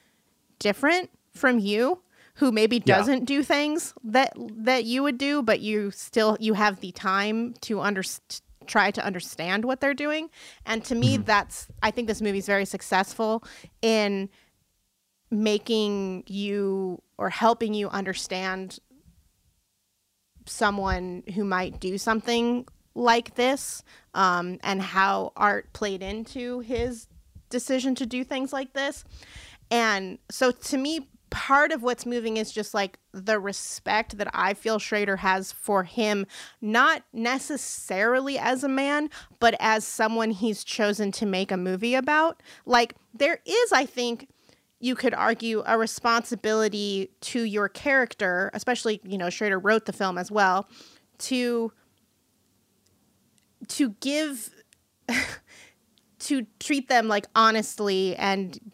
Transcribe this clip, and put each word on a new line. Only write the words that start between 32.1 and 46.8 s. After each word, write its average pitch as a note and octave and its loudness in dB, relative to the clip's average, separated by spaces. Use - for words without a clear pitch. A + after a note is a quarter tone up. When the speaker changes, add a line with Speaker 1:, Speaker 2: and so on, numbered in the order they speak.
Speaker 1:
is A3 -4
just, G#3 -6
like, G3+ -2
the G3 0
respect - -4
that G3+ -4
I F#3+ 2
feel A3 -2
Schrader G3+ 0
has F#3+ 0
for G3 0
him, G#3 0
not B3 2
necessarily B3+ -2
as C4 0
a C#4+ 0
man, C#4+ 0
but A3+ 6
as A3 2
someone A3 0
he's G#3 -2
chosen G#3 0
to - -4
make F#3+ 0
a F#3 0
movie F#3 -2
about. D4+ 2
Like, A#3+ 4
there C#4+ 0
is, A4+ 2
I C4+ 4
think, A#3+ -6
you A#3+ -2
could A#3 0
argue, A3+ 0
a A3+ 2
responsibility G#3+ 0